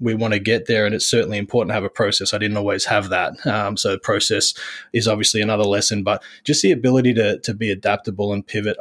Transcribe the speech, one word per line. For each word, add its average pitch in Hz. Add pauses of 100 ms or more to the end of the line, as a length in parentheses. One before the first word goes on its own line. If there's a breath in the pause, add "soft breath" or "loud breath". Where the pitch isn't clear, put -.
we 117
wanna 110
get 110
there. 107
And 104
it's -
certainly 104
important 104
to 107
have 101
a 98
process. 101
I 107
didn't 104
always 101
have 104
that. 90
Um, 104
so 98
the 95
process 104 (400 loud breath)
is 110
obviously 107
another 104
lesson, 101
but 98 (200 loud breath)
just -
the 196
ability 127
to, 107
to -
be 107
adaptable 101
and 101
pivot, 107